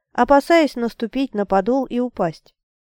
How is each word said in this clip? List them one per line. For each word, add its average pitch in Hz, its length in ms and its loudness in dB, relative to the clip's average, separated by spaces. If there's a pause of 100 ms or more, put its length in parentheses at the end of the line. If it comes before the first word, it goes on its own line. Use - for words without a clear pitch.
(120)
опасаясь 277 640 2
наступить 233 580 -6
на 202 120 -2
подол 202 400 0
и 240 140 -6
упасть. 208 540 -6 (400)